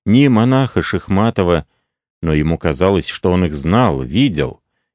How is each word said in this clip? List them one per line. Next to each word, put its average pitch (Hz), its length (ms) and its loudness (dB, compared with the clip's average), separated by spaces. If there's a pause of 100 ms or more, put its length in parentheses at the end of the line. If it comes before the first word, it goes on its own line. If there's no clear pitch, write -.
ни 127 220 4
монаха 127 540 2
Шихматова, 95 840 0 (560)
но 82 120 -2
ему 76 240 0
казалось, 87 480 0
что - 260 -4
он 90 120 2
их 78 100 -4
знал, 80 480 0
видел. 76 600 -2 (320)